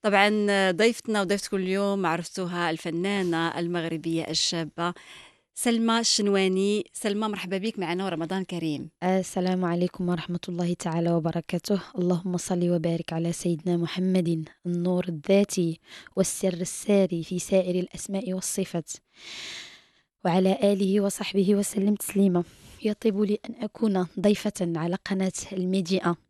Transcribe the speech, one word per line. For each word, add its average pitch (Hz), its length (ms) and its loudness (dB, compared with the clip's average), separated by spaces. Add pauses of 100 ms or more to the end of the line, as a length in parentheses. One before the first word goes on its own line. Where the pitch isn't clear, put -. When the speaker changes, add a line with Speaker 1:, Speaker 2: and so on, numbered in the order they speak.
(140)
Speaker 1:
طبعًا 202 560 4
ضيفتنا 214 500 2
وضيفتكم 196 360 -2
اليوم 196 500 0
عرفتوها 175 640 -2
الفنانة 170 880 -2
المغربية 165 680 -2
الشابة 170 680 -2 (600)
سلمى 226 460 2
الشنواني. 196 920 2
سلمى، 214 360 -2
مرحبا 190 300 -4
بك 220 200 -4
معنا 180 260 -2
ورمضان 180 400 -2
كريم. 160 460 -4 (120)
Speaker 2:
السلام 185 640 0
عليكم 175 440 0
ورحمة 175 400 -2
الله 175 260 -2
تعالى 170 380 0
وبركاته. 170 680 -2 (180)
اللهم 180 380 0
صل 175 340 0
وبارك 165 420 0
على 165 200 -2
سيدنا 170 440 -2
محمد 170 680 0 (220)
النور 175 420 0
الذاتي 175 720 2 (360)
والسر 190 360 0
الساري 180 720 0
في 180 140 -6
سائر 185 360 2
الأسماء 185 580 -4
والصفات، 185 580 -4 (1300)
وعلى 185 380 4
آله 202 380 2
وصحبه 196 540 2
وسلم 202 400 2
تسليما. 190 500 2 (400)
يطيب 208 360 0
لي 202 180 2 (100)
أن 233 60 -10 (100)
أكون 196 420 0 (140)
ضيفة 180 560 2
على 170 200 0 (100)
قناة 190 260 0 (200)
الميديا 185 640 0 (140)